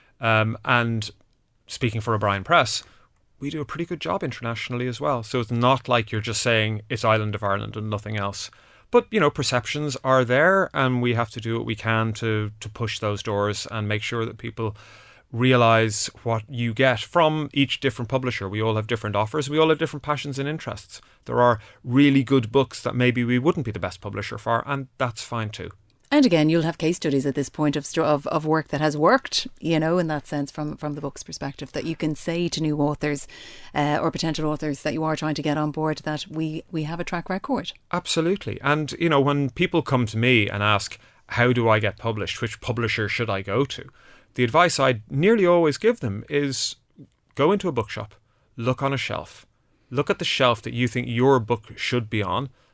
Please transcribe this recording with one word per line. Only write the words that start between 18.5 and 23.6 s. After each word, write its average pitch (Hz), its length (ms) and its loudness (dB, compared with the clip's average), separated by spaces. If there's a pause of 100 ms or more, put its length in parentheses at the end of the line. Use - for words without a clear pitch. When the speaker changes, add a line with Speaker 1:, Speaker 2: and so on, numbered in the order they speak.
Speaker 1:
all 110 140 2
have 110 120 -2
different 107 280 -2
offers. 127 340 -2
We 147 80 -2
all 160 120 6
have 160 100 2
different 151 240 -4
passions 143 340 -4
and 139 100 -2
interests. 143 540 -10 (240)
There 120 160 2
are 120 180 6 (240)
really 139 400 6
good 113 280 2
books 135 320 0
that 120 120 -4
maybe 123 280 2
we 123 160 2
wouldn't 151 260 0